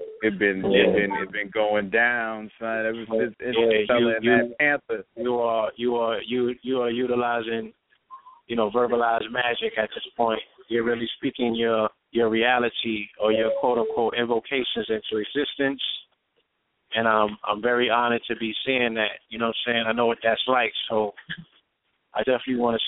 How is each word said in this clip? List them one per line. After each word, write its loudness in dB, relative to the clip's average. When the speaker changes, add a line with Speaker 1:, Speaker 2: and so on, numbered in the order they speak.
Speaker 1:
It 2
been, 2
Speaker 2:
Yeah. 4
Speaker 1:
it 6
been, 2
it -8
been -8
going 0
down, 0
son. -4
Ever -4
since 0
Speaker 2:
Yeah, -8
Speaker 1:
Interstellar 4
Speaker 2:
you, 2
Speaker 1:
and -2
Speaker 2:
you, 4
Speaker 1:
that -
Panther. 0
Speaker 2:
you -2
are, 0
you 0
are, 0
you, 0
you -2
are 0
utilizing, -2
you -4
know, 2
verbalized 2
magic -2
at 0
this -12
point. 2
You're 0
really -2
speaking -2
your, 2
your 2
reality 0
or 4
your 2
quote 2
unquote 0
invocations -2
into -2
existence. -2
And 2
I'm, 2
I'm -2
very 2
honored 2
to -4
be -6
seeing 0
that. -2
You -14
know 0
what -2
I'm 0
saying? 0
I 2
know 2
what 0
that's 2
like. 2
So 0
I -4
definitely 0
wanna 2